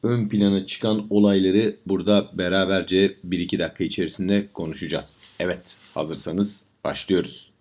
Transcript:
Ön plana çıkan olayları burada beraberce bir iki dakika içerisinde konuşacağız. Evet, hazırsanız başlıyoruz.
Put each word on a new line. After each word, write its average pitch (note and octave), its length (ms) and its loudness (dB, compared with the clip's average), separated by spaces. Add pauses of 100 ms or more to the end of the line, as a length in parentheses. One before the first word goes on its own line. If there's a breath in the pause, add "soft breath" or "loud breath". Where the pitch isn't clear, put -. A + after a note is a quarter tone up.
Ön A#2 260 0
plana G2 360 2
çıkan G#2+ 440 -2
olayları G2+ 640 4 (100)
burada F#2+ 480 2
beraberce F#2+ 880 2
bir F2+ 160 -4
iki F2 200 -2
dakika E2 240 -4
içerisinde F#2+ 720 -2
konuşacağız. - 680 -8 (180)
Evet, F2 360 -6 (180)
hazırsanız E2 720 -4 (180)
başlıyoruz. - 760 -4